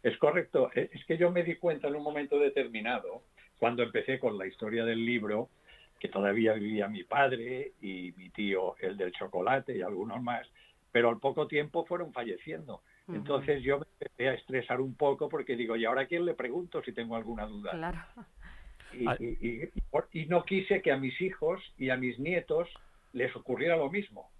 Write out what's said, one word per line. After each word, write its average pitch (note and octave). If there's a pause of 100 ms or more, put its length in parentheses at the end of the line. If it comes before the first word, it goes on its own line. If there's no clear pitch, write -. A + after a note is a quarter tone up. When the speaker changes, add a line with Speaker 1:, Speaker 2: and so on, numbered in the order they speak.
Speaker 1:
Es A#2
correcto. D3+
E-, -
es -
que E3
yo F3
me F3+
di E3
cuenta D#3
en C#3+
un D3
momento D3
determinado, A#2 (340)
cuando A#2+
empecé A#2+
con G#2+
la F#2+
historia A2+
del A2+
libro, A2+ (500)
que -
todavía G#2
vivía G#2+
mi G2+
padre B2+
y F#2
mi F#2
tío, F#2+
el F#2+
del F#2
chocolate, A2
y G2
algunos G2+
más, A#2+ (440)
pero A#2+
al A2+
poco C#3
tiempo D3+
fueron E3+
falleciendo. B2 (240)
Speaker 2:
Ujú. E3+
Speaker 1:
Entonces C#3+
yo C#3
me D3+ (140)
empecé C3
a B2+
estresar B2+
un C3+
poco C#3
porque C3+
digo, A#2
"¿y A2+
ahora B2+
a C3+
quién F3
le E3+
pregunto D3+
si B2+
tengo A#2
alguna A2
duda?". G#2
Speaker 2:
Claro. E3+ (960)
Speaker 1:
Y, B2
Speaker 3:
Ay. B2
Speaker 1:
y, A2+
y, A#2 (120)
y -
por-, D#3
y D#3+
no E3+
quise F#3+
que D#3+
a C3+
mis C3+
hijos F3+ (160)
y C3
a B2+
mis B2
nietos E3 (440)
les B2
ocurriera C#3
lo D3
mismo. - (100)